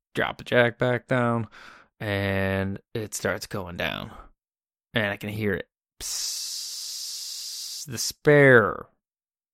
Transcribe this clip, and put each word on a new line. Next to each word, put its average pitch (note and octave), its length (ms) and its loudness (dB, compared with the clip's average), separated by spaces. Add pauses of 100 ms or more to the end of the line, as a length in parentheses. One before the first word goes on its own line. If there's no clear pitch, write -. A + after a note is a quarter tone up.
(140)
drop - 240 -2
the - 60 -16
jack A#2+ 340 4
back B2 300 0
down, A#2+ 400 0 (520)
and G2 800 0 (140)
it G#2+ 220 -6
starts - 320 -4
going F2 280 -8
down. A#1 360 -4 (800)
And G#2 180 0
I G#2 60 -6
can G#2 140 -8
hear G#2+ 220 -2
it. - 140 -4 (320)
Psst. - 1900 -8
The A#2 100 -8
spare C3+ 880 6 (680)